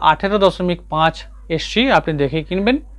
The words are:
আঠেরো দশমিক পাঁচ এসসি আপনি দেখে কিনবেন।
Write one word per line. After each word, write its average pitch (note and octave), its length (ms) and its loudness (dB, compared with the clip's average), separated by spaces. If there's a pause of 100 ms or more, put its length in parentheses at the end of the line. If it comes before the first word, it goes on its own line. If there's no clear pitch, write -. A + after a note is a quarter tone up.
আঠেরো F#3+ 380 0
দশমিক F3+ 500 2
পাঁচ D#3+ 360 0 (240)
এসসি G#3+ 420 -2
আপনি D#3+ 240 2
দেখে C#3+ 280 -2
কিনবেন। G3+ 360 -2 (200)